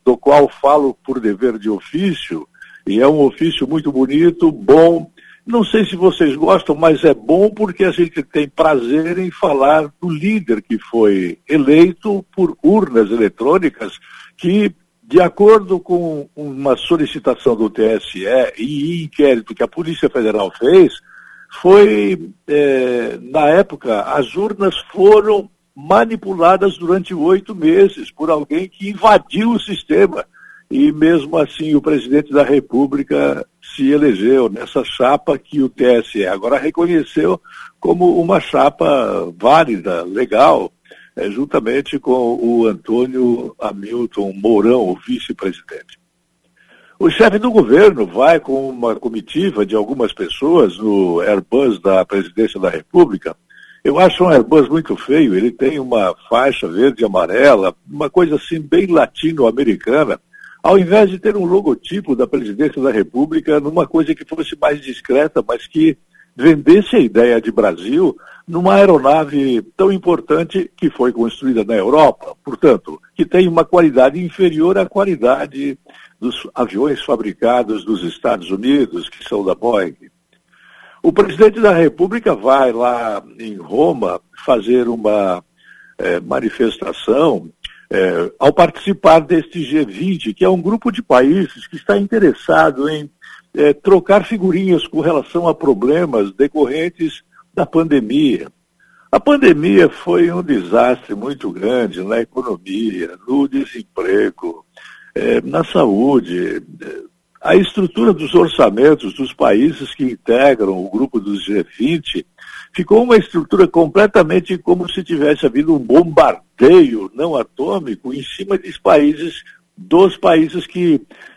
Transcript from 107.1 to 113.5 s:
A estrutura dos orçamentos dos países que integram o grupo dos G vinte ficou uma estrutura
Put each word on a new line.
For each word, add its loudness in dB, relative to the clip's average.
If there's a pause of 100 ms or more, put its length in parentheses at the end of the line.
A 2
estrutura 0
dos -4
orçamentos 2
dos -8
países -2
que -6
integram 0
o -8
grupo -4
dos -8
G -4 (120)
vinte -4 (480)
ficou 2
uma 4
estrutura 2